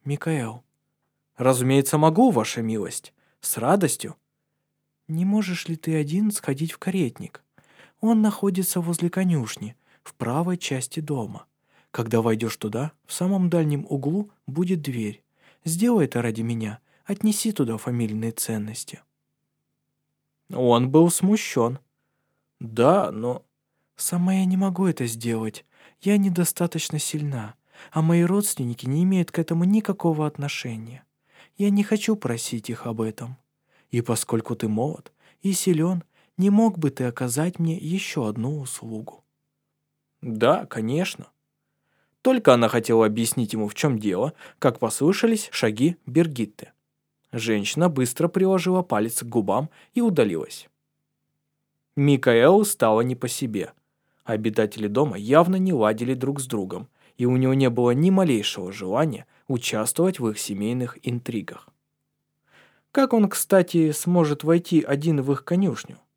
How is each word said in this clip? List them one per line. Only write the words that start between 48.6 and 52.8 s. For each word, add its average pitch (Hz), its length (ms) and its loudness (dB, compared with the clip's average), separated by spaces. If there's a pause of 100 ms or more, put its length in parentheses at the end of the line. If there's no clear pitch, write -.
палец 113 400 -2
к 120 60 -12
губам 113 420 0 (240)
и 240 80 0
удалилась. 123 680 0 (1300)
Микаэлу 143 680 6
стало 113 360 2